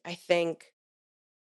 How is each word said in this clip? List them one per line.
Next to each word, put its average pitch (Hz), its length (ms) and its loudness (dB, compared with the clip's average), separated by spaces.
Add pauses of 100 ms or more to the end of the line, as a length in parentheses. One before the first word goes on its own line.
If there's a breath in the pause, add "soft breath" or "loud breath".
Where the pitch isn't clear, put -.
I 175 80 -8
think 170 600 -2 (800)